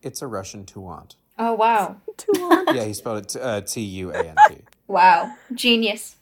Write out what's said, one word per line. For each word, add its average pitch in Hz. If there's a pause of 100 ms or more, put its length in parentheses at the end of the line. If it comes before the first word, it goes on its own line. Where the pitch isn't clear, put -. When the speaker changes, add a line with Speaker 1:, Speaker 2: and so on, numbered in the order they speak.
Speaker 1:
It's 135
a 143
Russian 98
taunt. 92 (220)
Speaker 2:
Oh, 233
wow. 214 (100)
Speaker 3:
<laughs> 440
Taunt. 370
Speaker 1:
Yeah, 117
he 107
spelled 107
it -
t-, -
uh, 113
T 117
U 92
A - (120)
N 78 (140)
T. - (240)
Speaker 2:
Wow. 185 (220)
Genius. 226